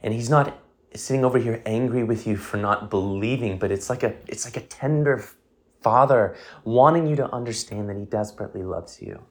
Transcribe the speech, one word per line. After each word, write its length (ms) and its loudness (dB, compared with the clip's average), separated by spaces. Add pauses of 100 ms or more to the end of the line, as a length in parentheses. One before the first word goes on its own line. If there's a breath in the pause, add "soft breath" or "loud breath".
And 140 -2
he's 160 -4
not 300 4 (340)
sitting 300 0
over 140 4
here 280 0
angry 380 0
with 200 -2
you 120 0
for 200 -8
not 320 0
believing, 680 -2
but 140 0
it's 180 -6
like 140 -2
a, 100 -2 (140)
it's 160 -10
like 120 -12
a 40 -6
tender 640 0 (580)
father 540 4 (260 loud breath)
wanting 460 6
you 80 0
to 160 -2
understand 560 -8
that 80 -6
he 80 -8
desperately 580 -6
loves 400 -10
you. 180 -14 (100)